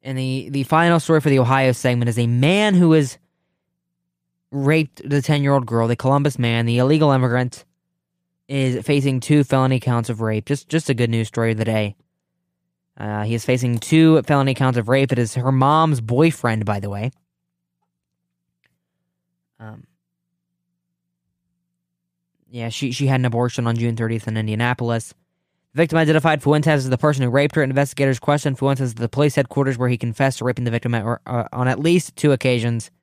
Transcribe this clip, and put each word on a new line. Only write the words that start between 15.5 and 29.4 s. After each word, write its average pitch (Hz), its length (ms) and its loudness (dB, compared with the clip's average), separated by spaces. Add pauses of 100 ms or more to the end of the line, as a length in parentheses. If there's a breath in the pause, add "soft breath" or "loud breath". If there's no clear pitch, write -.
mom's 143 500 2
boyfriend, 120 640 0
by 101 140 -2
the 101 100 -8
way. 104 220 -6 (2500)
Um, 110 260 -20 (2750)
yeah, 117 200 -8
she, 123 240 -6
she 135 160 -2
had 131 100 2
an 127 60 0
abortion 120 420 -2
on 117 80 0
June 117 220 -2
thirtieth 113 320 -4
in 110 80 -4
Indianapolis. 117 760 -4 (600)
The 131 60 -6
victim 160 200 2
identified 156 420 2
Fuentes 151 440 2
as 131 40 -4
the 127 80 0
person 135 280 0
who 123 60 0
raped 143 260 0
her. 151 80 2
Investigators 135 560 0
questioned 147 400 -2
Fuentes 135 320 -2
at 110 40 -12
the 117 120 -4
police 143 260 0
headquarters 135 420 0